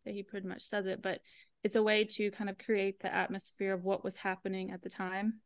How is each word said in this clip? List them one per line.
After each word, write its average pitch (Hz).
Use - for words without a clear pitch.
that 214
he 196
pretty 196
much -
says 208
it, 190
but 190
it's 208
a 220
way 214
to 208
kind 208
of 190
create 196
the -
atmosphere 196
of 180
what 196
was 190
happening 190
at 185
the 196
time. 202